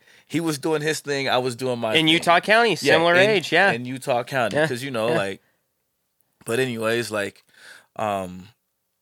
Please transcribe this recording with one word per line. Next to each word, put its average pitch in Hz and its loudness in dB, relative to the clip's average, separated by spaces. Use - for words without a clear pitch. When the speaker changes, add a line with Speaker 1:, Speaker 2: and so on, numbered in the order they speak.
Speaker 1:
he 151 -4
was 160 -4
doing 156 -2
his 151 -4
thing, 139 -4
I 113 2
was 127 -2
doing 123 -4
my 113 -4
Speaker 2:
In 156 2
Speaker 1:
thing. - 2
Speaker 2:
Utah 170 4
County, 220 4
Speaker 1:
Yeah, 143 2
Speaker 2:
similar 170 4
Speaker 1:
in, 196 4
Speaker 2:
age, 185 -2
yeah. 180 4
Speaker 1:
in 120 -6
Utah 127 -4
County, 127 -2
Speaker 2:
Yeah. 151 2
Speaker 1:
'cause, 127 -4
you 139 -8
know, 113 -2
Speaker 2:
Yeah. 117 0
Speaker 1:
like, 98 -4
but 113 -2
anyways, 117 -2
like, 101 -6
um, 95 -6